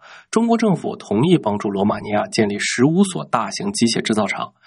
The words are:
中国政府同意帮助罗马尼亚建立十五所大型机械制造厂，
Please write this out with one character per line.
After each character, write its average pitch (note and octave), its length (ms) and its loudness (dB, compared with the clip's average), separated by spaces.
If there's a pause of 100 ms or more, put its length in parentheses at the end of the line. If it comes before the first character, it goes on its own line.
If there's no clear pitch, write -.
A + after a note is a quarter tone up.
(300)
中 A3+ 160 2
国 A#3 100 2
政 A3 200 2
府 A2+ 200 -6
同 G#2+ 300 0
意 F3 140 4
帮 G#2 180 -2
助 G#2 140 -4
罗 G2 120 0
马 G#2 160 0
尼 G#2 100 -10
亚 G#2 180 -2
建 G#2+ 200 2
立 G2+ 120 -4
十 - 260 0
五 E3+ 180 4
所 D#3+ 220 -6
大 A2 240 -2
型 G2+ 240 -6
机 A#2 140 2
械 A2+ 120 -2
制 - 140 -2
造 G#2 140 0
厂， - 260 -8 (140)